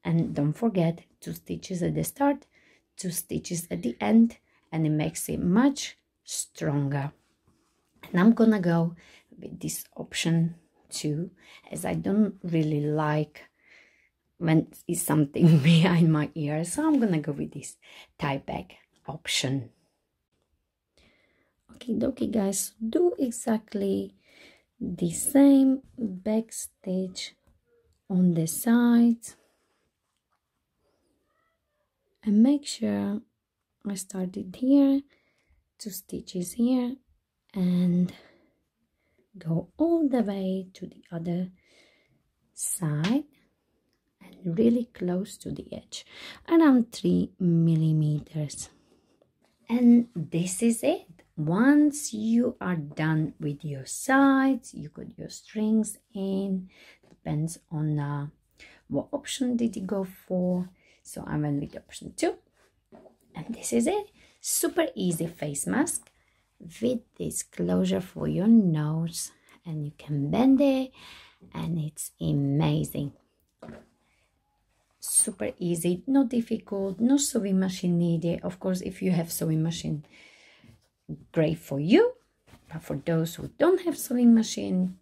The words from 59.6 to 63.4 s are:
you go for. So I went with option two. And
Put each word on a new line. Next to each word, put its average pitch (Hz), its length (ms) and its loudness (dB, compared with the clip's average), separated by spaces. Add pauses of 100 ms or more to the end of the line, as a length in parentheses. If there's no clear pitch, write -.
you 196 80 -8
go 190 200 -4
for. 180 640 -4 (360)
So - 220 -14
I - 120 -4
went 147 240 -2
with - 160 -12
option - 400 -18
two. - 180 -2 (1000)
And - 180 -12